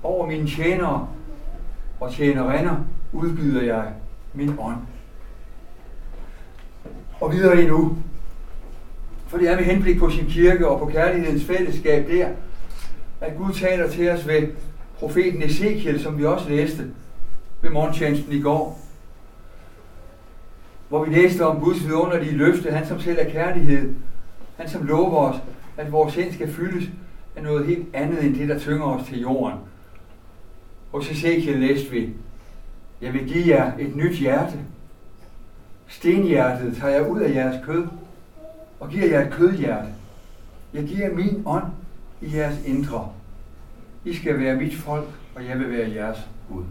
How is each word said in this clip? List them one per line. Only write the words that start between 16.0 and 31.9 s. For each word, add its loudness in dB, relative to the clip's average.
vi 0
også 0
læste 0
ved 12
morgentjenesten 2
i 0
går. 0
Hvor 0
vi 0
læste 6
om 2
Guds 2
vidunderlige 0
løfte, 4
han -2
som -6
selv 0
er 4
kærlighed, 8
han -10
som -6
lover 2
os, 2
at -8
vores 2
sind -2
skal -6
fyldes -4
af -12
noget -2
helt -2
andet -2
end 2
det, -2
der 0
tynger -2
os -4
til -6
jorden. -2
Hos -6
Ezekiel 0
læste 0